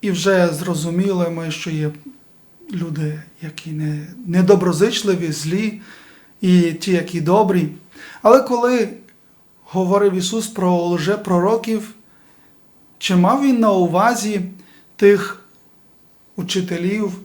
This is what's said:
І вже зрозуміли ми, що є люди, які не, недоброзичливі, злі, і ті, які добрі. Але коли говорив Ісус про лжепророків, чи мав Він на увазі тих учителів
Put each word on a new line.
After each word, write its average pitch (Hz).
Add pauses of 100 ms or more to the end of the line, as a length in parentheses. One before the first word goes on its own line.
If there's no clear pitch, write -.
І 202
вже 180
зрозуміли 170
ми, 165
що 160
є 151 (800)
люди, 156 (200)
які 156
не, 151 (200)
недоброзичливі, 180
злі, 180 (600)
і 180
ті, 170
які 170
добрі. 180 (540)
Але 247
коли 240 (760)
говорив 190
Ісус 220
про 180
лжепророків, 190 (1040)
чи -
мав 214
Він 262
на 220
увазі 196 (560)
тих 202 (920)
учителів 180 (120)